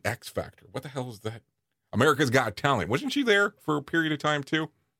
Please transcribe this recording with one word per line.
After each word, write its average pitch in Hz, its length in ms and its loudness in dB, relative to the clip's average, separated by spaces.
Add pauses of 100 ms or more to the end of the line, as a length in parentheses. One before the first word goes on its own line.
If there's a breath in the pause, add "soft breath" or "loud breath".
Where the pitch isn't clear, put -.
X - 240 -6
Factor. - 420 -10
What 120 120 -10
the 147 60 -14
hell 127 200 -8
is 110 120 -16
that? 110 200 -10 (500)
America's 135 380 4
Got 120 260 2
Talent. 104 340 0
Wasn't 254 240 -2
she 285 100 0
there 202 380 2
for 151 160 -2
a 143 60 -4
period 160 280 0
of 147 80 -4
time 147 240 0
too? 156 260 -2 (300)